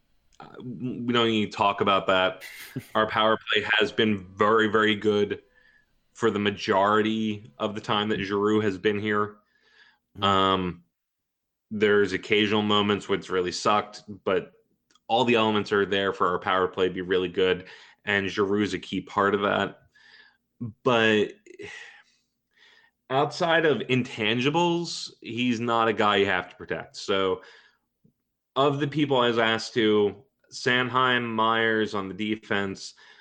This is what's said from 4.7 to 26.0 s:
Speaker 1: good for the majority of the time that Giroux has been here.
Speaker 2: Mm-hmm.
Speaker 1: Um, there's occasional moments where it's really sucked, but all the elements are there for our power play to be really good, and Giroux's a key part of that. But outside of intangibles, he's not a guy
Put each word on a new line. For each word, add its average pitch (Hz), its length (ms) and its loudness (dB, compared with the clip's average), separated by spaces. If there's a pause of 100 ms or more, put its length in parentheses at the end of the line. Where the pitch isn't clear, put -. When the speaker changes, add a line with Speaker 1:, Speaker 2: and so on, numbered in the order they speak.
Speaker 1:
good 104 460 0 (720)
for 113 160 0
the 104 100 0
majority 104 1160 0
of 104 160 -4
the 107 80 -12
time 107 280 -2
that 107 120 -2
Giroux 104 400 0
has 98 160 -2
been 104 220 -2
here. 104 380 -4 (800)
Speaker 2:
Mm-hmm. 104 60 -6
Speaker 1:
Um, 95 600 2 (880)
there's 104 420 2
occasional 107 480 0
moments 104 480 0
where 98 80 0
it's 85 140 -10
really 90 200 -2
sucked, - 520 -2 (200)
but 92 280 -2 (560)
all 120 180 2
the 120 100 4
elements 107 360 2
are 101 140 2
there 98 280 -2
for 95 140 0
our 90 100 0
power 92 300 0
play 92 220 0
to 87 40 -8
be 92 80 -8
really 90 280 -2
good, 92 360 0 (400)
and 101 240 0
Giroux's 101 460 0
a 85 40 -6
key 95 220 -8
part 101 320 0
of 101 80 0
that. 101 380 -2 (1040)
But 110 500 2 (1800)
outside 160 560 0
of 135 140 2
intangibles, 127 1300 -2 (100)
he's 117 380 -2
not 117 280 2
a 113 60 2
guy 104 240 2